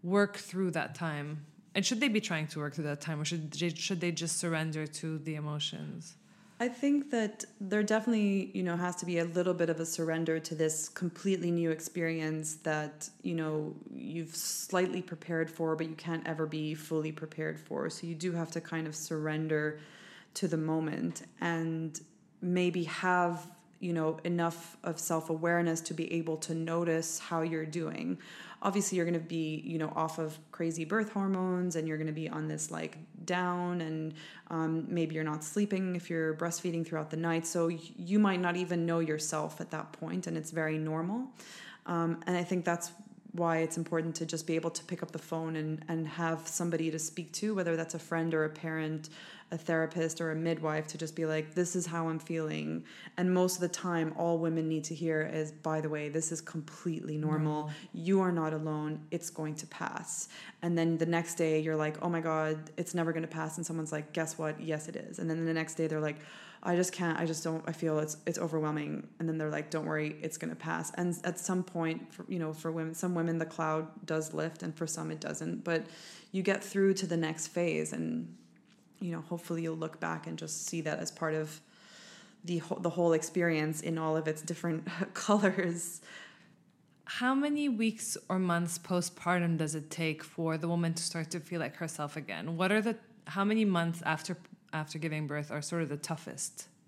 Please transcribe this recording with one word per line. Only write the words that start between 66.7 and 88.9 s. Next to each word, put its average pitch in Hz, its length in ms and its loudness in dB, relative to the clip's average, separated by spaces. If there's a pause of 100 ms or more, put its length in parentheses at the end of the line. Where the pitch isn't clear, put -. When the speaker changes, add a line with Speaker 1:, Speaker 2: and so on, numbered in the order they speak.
Speaker 2:
just 180 180 4
can't, 170 280 2
I 170 60 2
just 160 180 -2
don't, 160 220 0
I 170 60 -2
feel 160 260 2
it's, 151 180 0 (100)
it's 165 120 -2
overwhelming." 151 680 0 (120)
And 165 100 0
then 160 100 2
they're 151 120 0
like, 151 200 -2
"Don't 156 140 0
worry, 151 380 0
it's 160 160 -6
gonna 165 180 -4
pass." 165 380 -4
And 180 280 2
at 180 160 -2
some 185 240 0
point, 165 500 -2
for, - 160 -12
you 185 100 -2
know, 156 160 -2
for 160 180 -4
women, 160 220 -4
some 180 200 0
women, 165 240 2
the 165 80 0
cloud 160 400 0 (200)
does 156 260 0
lift 160 320 -2
and 160 100 -4
for 165 120 -4
some 160 260 -4
it 156 80 -6
doesn't, 160 440 -4
but 165 220 2 (460)
you 185 100 0
get 196 220 2
through 196 300 6
to 190 120 0
the 170 120 2
next 160 300 0
phase 156 440 2
and 165 420 -2 (720)
you 175 100 -2
know, 165 80 -6 (100)
hopefully 165 320 -4
you'll 160 220 -2
look 156 100 -8 (120)
back 165 180 -2
and 165 80 -6 (100)
just 156 120 -6 (140)
see 165 180 0
that 156 160 0
as 160 60 -4 (120)
part 156 200 2
of 156 40 -2 (1040)
the 170 140 4
whole, - 220 -2
the 170 100 4
whole 170 240 6
experience 160 560 2 (140)
in 165 120 2
all 156 180 2
of 156 120 -4
its 156 180 -4
different 165 300 0 (200)
<laughs> - 260 -4
colors. 185 720 4 (1200)
Speaker 1:
How 254 140 4 (120)
many 294 180 2 (200)
weeks 220 240 0 (220)
or 185 80 4
months 175 360 4 (160)